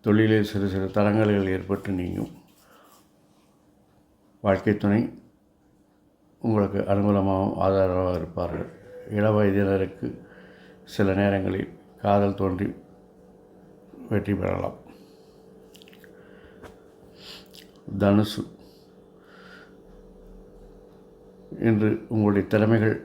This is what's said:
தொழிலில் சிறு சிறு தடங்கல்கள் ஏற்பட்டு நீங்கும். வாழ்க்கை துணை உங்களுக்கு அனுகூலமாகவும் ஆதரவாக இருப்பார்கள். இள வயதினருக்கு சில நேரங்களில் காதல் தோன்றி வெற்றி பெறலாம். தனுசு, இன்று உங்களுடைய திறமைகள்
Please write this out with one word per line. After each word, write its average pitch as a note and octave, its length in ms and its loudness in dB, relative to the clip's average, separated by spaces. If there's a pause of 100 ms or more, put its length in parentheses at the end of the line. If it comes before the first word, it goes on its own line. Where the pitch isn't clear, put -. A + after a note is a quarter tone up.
தொழிலில் G#2+ 440 4
சிறு G2+ 240 -4
சிறு F#2+ 180 -4
தடங்கல்கள் G#2 640 2
ஏற்பட்டு F#2+ 440 -4
நீங்கும். F#2 380 -6 (2000)
வாழ்க்கை G2+ 360 2
துணை G#2 240 2 (1400)
உங்களுக்கு G#2 360 0
அனுகூலமாகவும் G2 760 0
ஆதரவாக F#2 640 0
இருப்பார்கள். E2+ 520 -8 (420)
இள G#2+ 200 2
வயதினருக்கு G2 800 0 (760)
சில F#2+ 300 0
நேரங்களில் G2 540 0 (320)
காதல் G2+ 340 2
தோன்றி F#2+ 400 -4 (1300)
வெற்றி G#2 260 -2
பெறலாம். F#2 440 -6 (3250)
தனுசு, G2+ 440 2 (3250)
இன்று A2 480 2
உங்களுடைய G#2 400 2
திறமைகள் A2 560 2